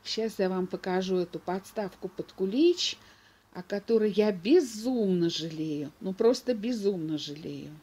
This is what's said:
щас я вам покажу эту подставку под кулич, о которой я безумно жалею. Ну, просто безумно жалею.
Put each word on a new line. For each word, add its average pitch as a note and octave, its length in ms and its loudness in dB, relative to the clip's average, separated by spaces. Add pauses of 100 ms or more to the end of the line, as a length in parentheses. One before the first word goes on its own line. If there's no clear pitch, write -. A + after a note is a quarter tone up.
щас A3 340 -4
я F#3+ 100 4
вам F#3 180 0
покажу F#3 500 0
эту F3 220 -2
подставку F#3+ 720 -6
под - 240 -10
кулич, C4 640 2 (560)
о F3+ 100 -12
которой G#3+ 480 2
я G#3 220 4
безумно G#3+ 960 2
жалею. D#3 640 -4 (100)
Ну, F#3+ 120 -4
просто B3 400 2
безумно G3 640 -2
жалею. C#3+ 540 -10 (120)